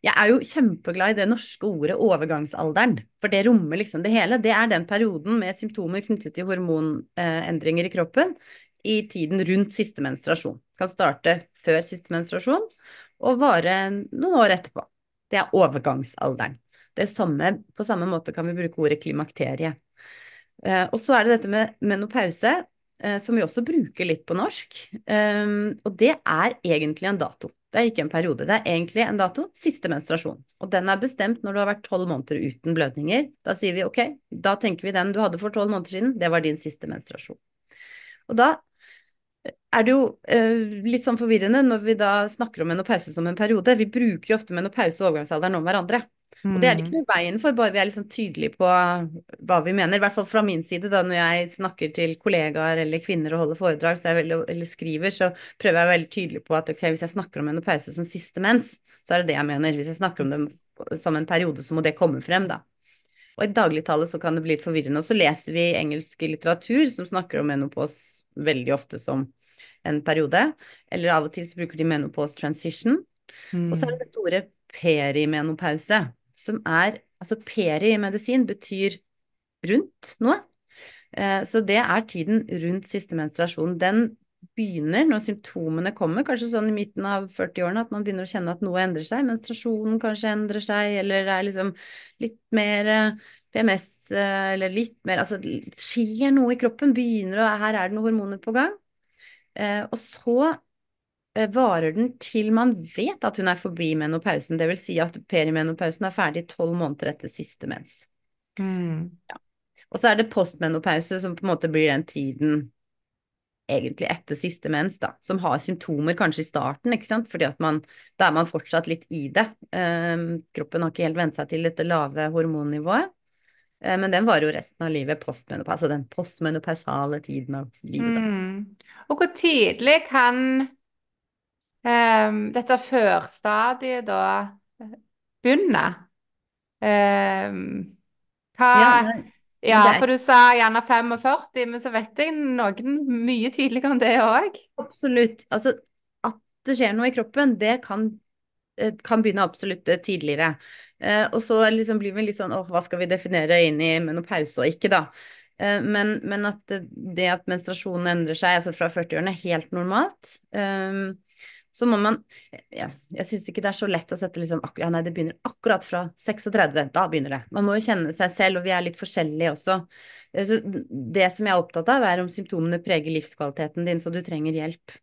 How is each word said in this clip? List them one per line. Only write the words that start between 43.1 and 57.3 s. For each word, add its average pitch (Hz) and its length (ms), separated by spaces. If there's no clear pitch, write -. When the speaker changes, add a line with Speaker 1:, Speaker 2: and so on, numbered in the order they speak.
Speaker 1:
som 170 160
en 175 80
periode. 220 400
Vi 220 80
bruker 226 480
jo - 20
ofte 214 160
menopause 185 540
og 170 80
overgangsalderen 156 420
om 160 80
hverandre. 190 440
Og 190 220
det 254 80
er 220 60
det 165 100
ikke 175 80
Speaker 2:
Mm. 320 60
Speaker 1:
noe 294 40
i 220 160
veien 175 220
for, 294 100
bare 226 220
vi 202 60
er 190 100
liksom 202 180
tydelige 165 480
på - 80
hva 175 1040
vi 180 100
mener. 190 220
I - 20
hvert 202 140
fall 202 120
fra 220 160
min 185 220
side 180 260
da, 196 140
når 180 140
jeg 175 340
snakker 180 420
til 165 220
kollegaer 160 600
eller 160 220
kvinner 160 340
og 165 60
holder 160 200
foredrag, 170 380
så 170 100
er 165 80
jeg 170 80
veldig, 165 140
eller 170 180
skriver, 165 460
så 180 240
prøver 185 160
jeg 170 80
å 175 60
være 180 80
veldig 165 120
tydelig 170 360
på 160 100
at, 160 140
ok, 156 100
hvis 165 240
jeg 170 80
snakker - 280